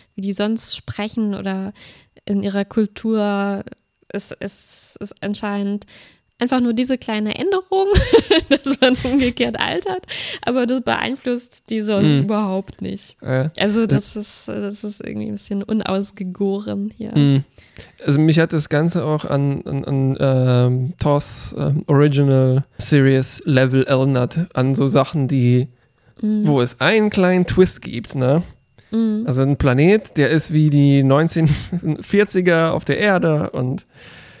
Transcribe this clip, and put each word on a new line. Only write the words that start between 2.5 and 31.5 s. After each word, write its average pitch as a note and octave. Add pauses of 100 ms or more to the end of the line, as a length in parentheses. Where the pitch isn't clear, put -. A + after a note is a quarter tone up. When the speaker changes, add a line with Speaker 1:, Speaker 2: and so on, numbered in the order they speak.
Speaker 1:
Kultur. G3+ (440)
Es, -
es -
ist -
anscheinend G3+ (540)
einfach B3+
nur A#3+
diese B3+
kleine G#3+
Änderung, F#4+ (300)
<laughs> -
dass C4+
man B3+
umgekehrt B3
altert, F#4 (360)
aber B3
das B3
beeinflusst B3
die A3
sonst G3+
Speaker 2:
Mhm. C#3
Speaker 1:
überhaupt G3+
nicht. -
Speaker 2:
Ja. C3 (100)
Speaker 1:
Also G#3
Speaker 2:
Ja. A3+
Speaker 1:
das -
ist, -
das G#3
ist G#3
irgendwie G#3+
ein G#3+
bisschen G3+
unausgegoren G3+
hier. -
Speaker 2:
Mhm. C#3 (600)
Also C#3+
mich D#3+
hat E3
das D3+
Ganze D#3+
auch D3+
an, C#3
an, C#3
an, C3+
ähm, B2+
Thors, -
ähm, D3
Original C#3 (120)
Series C3+
Level C3
erinnert, C3
an C3
so C3
Sachen, C3+
die, B2 (540)
Speaker 1:
Mhm. G#3+
Speaker 2:
wo C#3
es B2
einen G#3
kleinen F#3
Twist -
gibt, -
ne? C#3 (480)
Speaker 1:
Mhm. A3
Speaker 2:
Also C3+
ein C#3
Planet, D3+
der C#3
ist D#3
wie D#3
die C#3+
neunzehnhundertvierziger E3